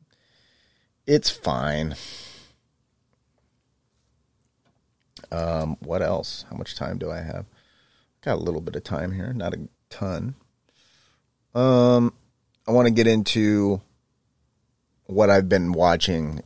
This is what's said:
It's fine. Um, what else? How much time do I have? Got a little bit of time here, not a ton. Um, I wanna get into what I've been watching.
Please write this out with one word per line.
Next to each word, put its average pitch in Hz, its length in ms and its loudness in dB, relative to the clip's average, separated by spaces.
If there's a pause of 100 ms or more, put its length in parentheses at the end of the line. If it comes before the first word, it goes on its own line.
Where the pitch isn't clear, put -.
(1080)
It's 147 240 2
fine. 73 680 -4 (3250)
Um, 82 480 -4
what 87 220 -4
else? - 460 -6
How - 80 -14
much - 200 -12
time 78 220 -8
do 82 120 -8
I 82 120 -10
have? 80 240 -12 (760)
Got 131 140 -2
a 85 100 -4
little 82 160 -4
bit 80 160 -10
of - 80 -10
time 87 280 -6
here, 95 200 -8
not 90 220 -6
a - 140 -12 (220)
ton. 98 440 -8 (1200)
Um, 123 580 4 (560)
I 110 40 0
wanna 120 180 6
get 113 160 4
into 107 760 2 (1300)
what 98 240 4
I've 95 180 4
been 90 240 2
watching. 82 720 0